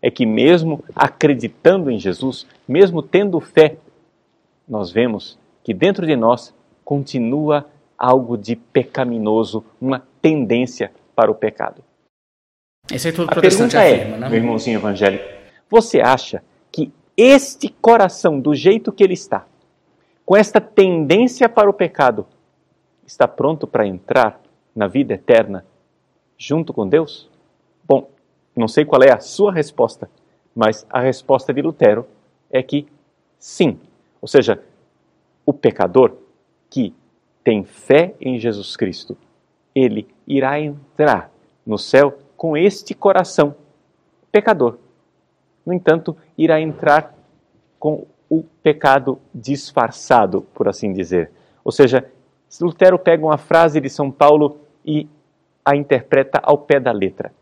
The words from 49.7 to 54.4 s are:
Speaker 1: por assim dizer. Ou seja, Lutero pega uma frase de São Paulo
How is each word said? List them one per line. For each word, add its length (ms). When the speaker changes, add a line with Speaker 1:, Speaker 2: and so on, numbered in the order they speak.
Speaker 1:
por 140
assim 260
dizer. 380
Ou 80
seja, 380
Lutero 380
pega 280
uma 120
frase 420
de 100
São 220
Paulo 480